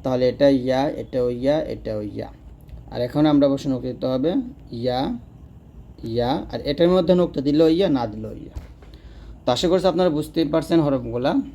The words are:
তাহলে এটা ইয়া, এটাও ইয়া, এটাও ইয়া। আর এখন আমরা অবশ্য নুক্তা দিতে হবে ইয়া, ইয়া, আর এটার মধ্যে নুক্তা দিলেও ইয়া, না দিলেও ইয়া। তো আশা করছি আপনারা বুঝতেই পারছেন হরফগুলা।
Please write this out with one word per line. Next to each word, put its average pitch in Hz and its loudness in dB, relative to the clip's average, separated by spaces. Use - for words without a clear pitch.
তাহলে 127 0
এটা 143 4
ইয়া, 131 0
এটাও 123 -2
ইয়া, 143 2
এটাও 110 -6
ইয়া। 107 -8
আর 117 -6
এখন 143 0
আমরা 143 6
অবশ্য 131 -2
নুক্তা 127 -4
দিতে - -6
হবে 131 0
ইয়া, 123 0
ইয়া, 120 0
আর 120 -6
এটার 170 4
মধ্যে 180 4
নুক্তা 165 0
দিলেও 156 4
ইয়া, 190 2
না 123 0
দিলেও 107 -10
ইয়া। - -16
তো - -2
আশা 175 0
করছি 180 2
আপনারা 180 2
বুঝতেই 151 -2
পারছেন 165 2
হরফগুলা। 127 0